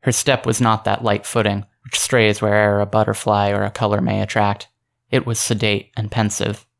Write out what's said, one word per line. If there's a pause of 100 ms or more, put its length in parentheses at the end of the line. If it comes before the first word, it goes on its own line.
Her
step
was
not
that
light
footing, (180)
which
strays
where'er
a
butterfly
or
a
color
may
attract. (420)
It
was
sedate
and
pensive. (140)